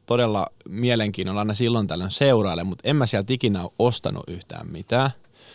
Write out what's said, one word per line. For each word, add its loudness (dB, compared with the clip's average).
todella 2
mielenkiinnolla 0
aina -2
silloin 0
tällöin -4
seurailen, 2
mut -6
en 2
mä 2
sieltä 0
ikinä 0
oo -12
ostanut 0
yhtään -12
mitään. 0